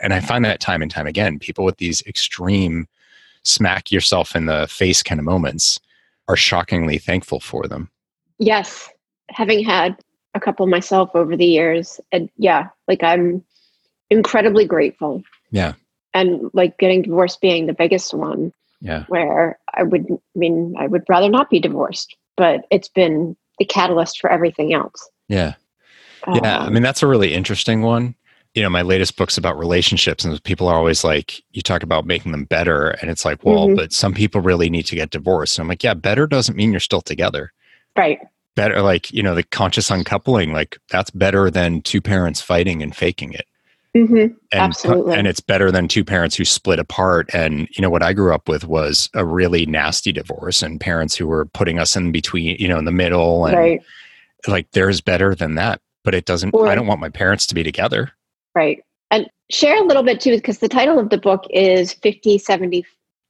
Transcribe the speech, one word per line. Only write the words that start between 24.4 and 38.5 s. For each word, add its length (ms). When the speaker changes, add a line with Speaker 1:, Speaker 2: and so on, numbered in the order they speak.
Speaker 2:
else. 360
Speaker 1:
Yeah. 260
Yeah. 360
I 40
Speaker 2:
Um, 80
Speaker 1:
mean, 80
that's 200
a 40
really 280
interesting 480
one. 340
You 100
know, 60
my 120
latest 340
book's 220
about 200
relationships, 640
and 180
people 240
are 100
always 280
like, 360
you 100
talk 220
about 200
making 280
them 140
better. 420
And 100
it's 140
like, 200
well, 220
Speaker 2:
Mm-hmm. 100
Speaker 1:
but 160
some 200
people 280
really 300
need 160
to 100
get 140
divorced. 460
And 80
I'm 40
like, 160
yeah, 100
better 320
doesn't 300
mean 160
you're 80
still 220
together. 500
Speaker 2:
Right. 220